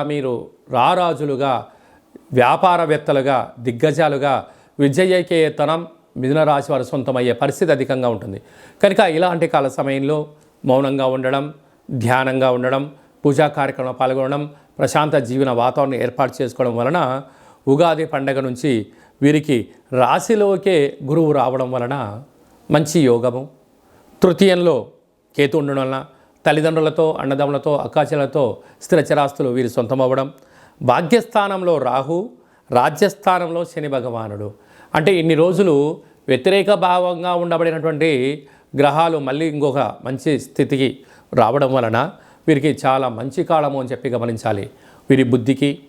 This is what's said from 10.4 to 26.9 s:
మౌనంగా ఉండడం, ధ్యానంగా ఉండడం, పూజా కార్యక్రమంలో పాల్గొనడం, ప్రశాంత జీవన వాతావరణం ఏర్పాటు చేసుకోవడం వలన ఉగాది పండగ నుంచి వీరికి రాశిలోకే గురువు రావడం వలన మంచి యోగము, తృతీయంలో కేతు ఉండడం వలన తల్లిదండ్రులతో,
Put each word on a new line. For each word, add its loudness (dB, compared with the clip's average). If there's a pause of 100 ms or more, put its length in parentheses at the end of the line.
మౌనంగా 2
ఉండడం, -2 (360)
ధ్యానంగా 0
ఉండడం, 0 (400)
పూజా 4
కార్యక్రమంలో -4
పాల్గొనడం, -2 (340)
ప్రశాంత 0
జీవన 0
వాతావరణం 0
ఏర్పాటు -2
చేసుకోవడం -2
వలన -2 (440)
ఉగాది 2
పండగ -4
నుంచి -4 (500)
వీరికి 2 (360)
రాశిలోకే 2 (320)
గురువు 2
రావడం 0
వలన -4 (760)
మంచి 2
యోగము, 2 (720)
తృతీయంలో 2 (500)
కేతు 0
ఉండడం -2
వలన -6 (400)
తల్లిదండ్రులతో, 0 (140)